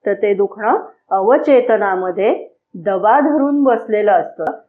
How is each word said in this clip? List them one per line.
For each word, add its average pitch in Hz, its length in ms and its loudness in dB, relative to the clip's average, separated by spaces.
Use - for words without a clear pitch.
तर 202 80 0
ते 202 200 0
दुखणं 208 440 -2
अवचेतनामध्ये 202 1400 0
दबा 196 460 0
धरून 285 440 0
बसलेलं 214 480 0
असतं 170 320 -2